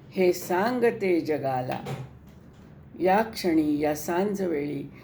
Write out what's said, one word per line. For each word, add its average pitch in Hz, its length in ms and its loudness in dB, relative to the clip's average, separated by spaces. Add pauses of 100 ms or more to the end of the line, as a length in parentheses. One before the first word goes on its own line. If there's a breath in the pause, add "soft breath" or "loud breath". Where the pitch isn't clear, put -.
(120)
हे 180 220 4
सांगते 214 840 2
जगाला. 135 600 -2 (1200)
या 185 240 4
क्षणी, 156 560 0
या 151 160 2
सांजवेळी, 170 960 -2 (120 loud breath)